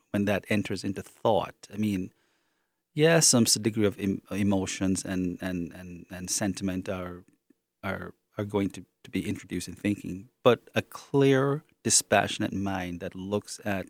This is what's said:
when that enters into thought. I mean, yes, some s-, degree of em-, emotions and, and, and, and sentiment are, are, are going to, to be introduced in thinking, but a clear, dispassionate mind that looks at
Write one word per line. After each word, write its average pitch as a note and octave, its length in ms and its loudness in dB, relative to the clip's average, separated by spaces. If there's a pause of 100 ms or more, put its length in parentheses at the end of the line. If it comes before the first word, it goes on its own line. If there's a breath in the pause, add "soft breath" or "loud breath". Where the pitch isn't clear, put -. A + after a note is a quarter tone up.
(100)
when G2+ 140 0
that G2 240 0
enters G#2 340 -2
into G2 200 -6
thought. - 680 -2
I G2+ 40 -12
mean, G2+ 360 -2 (800)
yes, D#3 340 6
some A#2+ 160 6
s-, - 100 4
degree A2 320 2
of F#2+ 140 0
em-, G2 220 0 (100)
emotions F#2+ 720 0
and, F#2 360 -2
and, F#2 320 -6
and, F2+ 380 -16
and F2+ 200 -10
sentiment F#2+ 580 -2
are, F2+ 340 -6 (640)
are, F#2 300 -6 (220)
are G#2 80 -2
going G2+ 260 0
to, - 140 -12 (200)
to - 60 -20
be F#2 180 -2
introduced F#2 400 -6
in F2 60 -14
thinking, G2 540 -4 (140)
but A#2+ 180 6 (140)
a A2 80 2
clear, C#3 800 2 (220)
dispassionate - 680 2
mind F#2+ 480 -4
that F#2 140 -8
looks G2 500 -4
at G2 260 -2